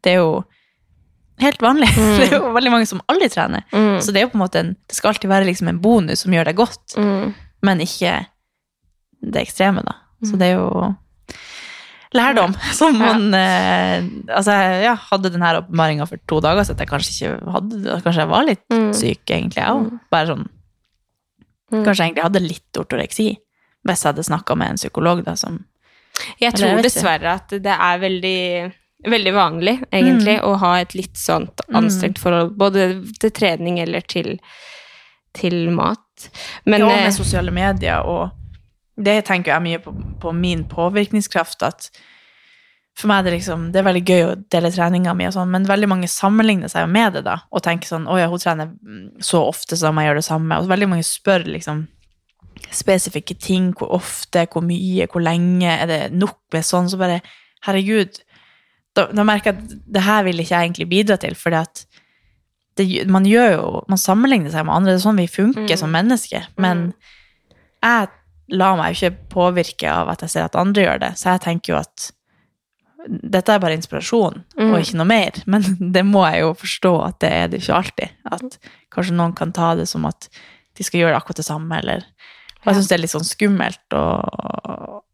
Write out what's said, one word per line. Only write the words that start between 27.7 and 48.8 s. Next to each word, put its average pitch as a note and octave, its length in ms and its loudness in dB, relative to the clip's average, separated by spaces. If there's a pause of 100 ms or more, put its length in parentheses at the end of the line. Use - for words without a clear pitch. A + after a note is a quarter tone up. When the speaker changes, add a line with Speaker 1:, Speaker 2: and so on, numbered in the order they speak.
Speaker 2:
veldig, F#3 720 -4 (320)
veldig G#3 300 0
vanlig, F#3+ 580 0
egentlig, G#3+ 480 4
Speaker 1:
Mm. - 40 -4
Speaker 2:
å G3 140 2
ha F3+ 180 2
et F3+ 180 -2
litt F#3 200 -10
sånt - 540 -4
Speaker 1:
Mm. A3+ 160 -2
Speaker 2:
anstrengt G3 340 0
forhold, F3 380 0
både F#3+ 480 2 (140)
til A3 120 0
trening F3 500 -2
eller E3+ 200 -4
til, - 380 -6 (960)
til E3+ 360 -2
mat. E3+ 280 -2 (640)
Men, G#3 160 4
Speaker 1:
Ja, G#3+ 60 6
og A#3 60 6
Speaker 2:
eh, G3+ 120 4
Speaker 1:
med G3 80 2
sosiale F3 400 -2
medier, F3+ 540 0
og F3 240 -4 (680)
det G#3 280 2
tenker F3 260 0
jeg D#3+ 100 2
mye E3 160 -4
på, - 400 -12
på E3 160 -6
min E3+ 300 -2
påvirkningskraft, G3 1000 -2
at - 280 -6 (1040)
for G#3+ 120 -2
meg G3 180 4
er F3 40 2
det E3+ 120 -2
liksom, E3+ 300 -6
det F#3+ 120 2
er F#3+ 80 4
veldig F3+ 140 0
gøy F3+ 180 6
å F3+ 240 -4
dele E3+ 240 2
treninga F3+ 420 0
mi F3+ 120 -2
og F#3+ 80 -4
sånn, F3+ 160 -2
men F#3 160 0
veldig G3+ 200 2
mange F#3 220 0
sammenligner G#3 600 2
seg E3+ 160 0
jo E3 60 0
med G#3+ 200 4
det C#3+ 120 -6
da, - 120 -2 (160)
og - 100 -4
tenker E3+ 240 -2
sånn, D#3+ 220 -8
«Å F#3 100 0
ja, E3+ 120 2
hun F3+ 80 -4
trener, D#3+ 300 -4 (140)